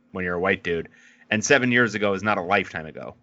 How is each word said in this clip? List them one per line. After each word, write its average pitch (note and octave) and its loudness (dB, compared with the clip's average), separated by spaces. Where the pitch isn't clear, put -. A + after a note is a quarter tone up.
when F#2 -6
you're F2+ -4
a F2 -4
white F#2+ 0
dude. E2 -4
And G#3+ 0
seven B2+ 4
years A#2+ 4
ago G2+ 0
is F#2 -4
not G#2 0
a F#2+ -2
lifetime F#2 -2
ago. C2 -14